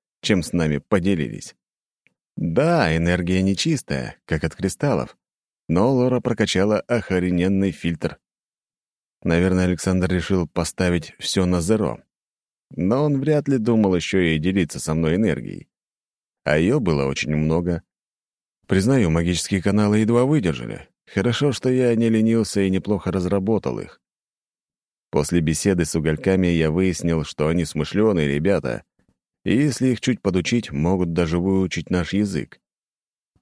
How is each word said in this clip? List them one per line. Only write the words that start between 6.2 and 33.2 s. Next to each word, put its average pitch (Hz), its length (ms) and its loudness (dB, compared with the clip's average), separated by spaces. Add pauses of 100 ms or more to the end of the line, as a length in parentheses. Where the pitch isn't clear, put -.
прокачала 104 600 0
охрененный 95 920 0
фильтр. - 460 -6 (1040)
Наверное, 90 420 2
Александр 90 460 0
решил 90 360 0
поставить 87 720 -2
всё - 260 -2
на 90 160 2
зеро. 85 400 0 (720)
Но 110 340 0
он 143 160 0
вряд 147 280 0
ли 135 100 2
думал 110 380 2
ещё 87 240 -2
и 80 180 2
делиться 87 400 0
со - 160 -4
мной 80 220 0
энергией. 64 520 -2 (760)
А 73 120 2
её 101 240 2
было 78 240 0
очень 69 300 -4
много. 82 480 0 (840)
Признаю, 98 440 2
магические 85 500 0
каналы 104 380 2
едва 117 260 2
выдержали. 78 640 -2 (180)
Хорошо, 120 460 0
что 127 180 -2
я 127 240 2
не 113 140 2
ленился 110 520 2
и 98 100 2
неплохо 95 400 -2
разработал 95 720 -2
их. - 200 -16 (1120)
После 80 300 0
беседы 82 440 2
с - 100 -4
угольками 85 540 0
я 80 220 2
выяснил, 82 540 0
что 76 240 -2
они 85 160 0
смышлёные 82 640 0
ребята, 73 560 -2 (600)
и 95 120 2
если 131 320 0
их 123 120 0
чуть 123 200 -2
подучить, 95 500 -2
могут 85 440 0
даже 85 240 0
выучить 92 520 -2
наш 90 220 -2
язык. 98 480 -4 (800)